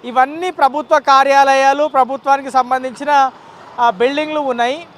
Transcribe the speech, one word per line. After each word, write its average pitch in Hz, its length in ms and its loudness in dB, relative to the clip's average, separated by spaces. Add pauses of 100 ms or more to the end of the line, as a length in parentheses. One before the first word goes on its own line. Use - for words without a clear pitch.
ఇవన్నీ 277 480 -2
ప్రభుత్వ 294 480 0
కార్యాలయాలు, 277 880 4
ప్రభుత్వానికి 269 640 -2
సంబంధించిన, 262 800 -2 (480)
ఆ, 233 100 2
బిల్డింగ్లు 285 500 -2
ఉన్నాయి. 269 480 -4 (100)